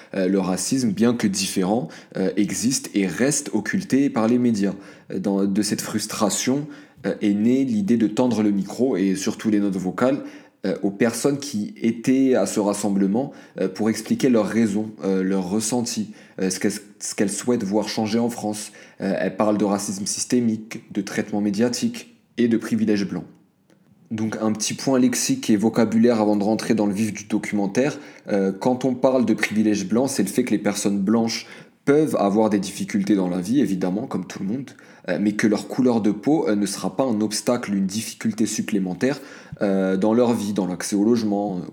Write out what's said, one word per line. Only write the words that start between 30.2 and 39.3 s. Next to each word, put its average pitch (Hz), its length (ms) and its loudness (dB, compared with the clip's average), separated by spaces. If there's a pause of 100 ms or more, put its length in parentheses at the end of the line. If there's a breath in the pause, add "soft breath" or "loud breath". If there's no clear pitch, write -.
le 95 60 -2
fait 123 160 0
que 123 60 -6
les 104 80 2
personnes 101 400 -2
blanches 113 480 0 (400 loud breath)
peuvent 147 300 4
avoir 101 340 4
des 104 80 4
difficultés 98 580 0
dans 90 140 2
la 90 100 -2
vie, 113 200 0
évidemment, 95 460 0
comme 92 200 -6
tout - 140 -12
le 98 80 -6
monde, 131 220 -6 (380 loud breath)
euh, 87 100 -2
mais 104 140 2
que 104 140 2
leur 101 200 0
couleur 123 360 2
de 104 80 2
peau, 139 360 0
euh, 107 80 2
ne 101 120 0
sera - 280 -6
pas 135 100 0
un 107 180 0
obstacle, 107 520 -2
une 98 120 2
difficulté 110 580 -4
supplémentaire, 101 760 -2 (440 loud breath)